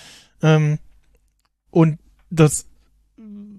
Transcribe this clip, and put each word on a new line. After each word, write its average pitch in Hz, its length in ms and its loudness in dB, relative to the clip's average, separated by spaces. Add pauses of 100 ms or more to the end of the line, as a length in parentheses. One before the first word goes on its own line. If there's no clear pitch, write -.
(420)
Ähm, 156 360 0 (920)
und 165 280 0 (320)
das, 156 340 0 (960)